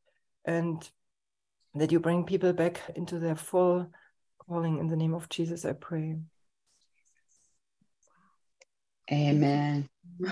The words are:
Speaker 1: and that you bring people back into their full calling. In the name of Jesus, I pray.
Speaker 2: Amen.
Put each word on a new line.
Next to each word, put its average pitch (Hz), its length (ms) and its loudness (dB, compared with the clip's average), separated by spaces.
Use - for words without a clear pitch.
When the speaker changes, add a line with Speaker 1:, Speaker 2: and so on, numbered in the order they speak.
Speaker 1:
and 170 440 -2
that 151 160 0
you 165 80 6
bring 170 240 2
people 180 300 2
back 175 260 0
into 175 240 -6
their 165 160 0
full 180 520 2
calling. 165 300 0
In 160 100 -2
the 165 80 0
name 160 180 0
of 160 140 -6
Jesus, 170 380 -6
I - 80 -2
pray. 160 420 -6
Speaker 2:
Amen. 143 800 4